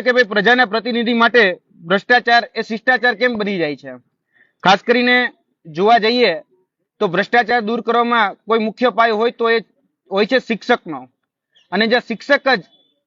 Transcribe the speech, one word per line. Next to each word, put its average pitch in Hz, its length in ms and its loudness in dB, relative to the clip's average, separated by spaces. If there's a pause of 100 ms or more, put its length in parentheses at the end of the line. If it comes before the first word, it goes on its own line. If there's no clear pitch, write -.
કે 247 100 0
ભાઈ 233 200 0
પ્રજાના 226 380 2
પ્રતિનિધિ 226 500 -2
માટે 240 220 4 (460)
ભ્રષ્ટાચાર 233 540 2 (160)
એ - 40 -2
શિષ્ટાચાર 240 560 -2
કેમ 247 200 -2
બની 202 220 -4
જાય 147 200 -4
છે? 135 100 -16 (720)
ખાસ 190 240 4
કરીને 247 300 2 (480)
જોવા 196 400 2
જઈએ 233 260 2 (680)
તો 214 60 -2
ભ્રષ્ટાચાર 226 600 0
દૂર 233 200 -4
કરવામાં 233 480 0 (120)
કોઈ 220 200 0
મુખ્ય 214 300 -2
પાયો 226 240 2
હોય 240 180 -2
તો 233 60 -2 (100)
એ - 20 0 (540)
હોય 196 200 0
છે 254 80 2
શિક્ષકનો. 190 600 -4 (720)
અને 202 160 0
જ્યાં 233 220 0
શિક્ષક 269 380 -2 (120)
જ - 20 -14 (460)